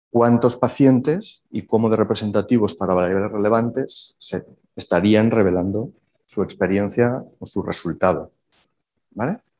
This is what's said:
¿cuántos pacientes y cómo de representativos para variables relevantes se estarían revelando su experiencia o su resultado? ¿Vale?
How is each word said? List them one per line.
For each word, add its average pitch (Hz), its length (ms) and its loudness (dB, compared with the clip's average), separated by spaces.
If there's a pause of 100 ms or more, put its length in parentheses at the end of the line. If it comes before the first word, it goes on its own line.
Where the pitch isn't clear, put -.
¿cuántos 120 460 4
pacientes 131 960 0
y 107 120 -6
cómo 113 260 0
de 110 80 2
representativos 104 760 0
para 92 200 -2
variables 95 380 0
relevantes 113 840 -2
se - 280 -10 (280)
estarían 107 560 2
revelando 98 640 0 (340)
su - 180 -4
experiencia 180 800 -2 (160)
o 95 80 -18
su - 160 -6
resultado? 90 680 -4 (840)
¿Vale? 170 260 -4 (200)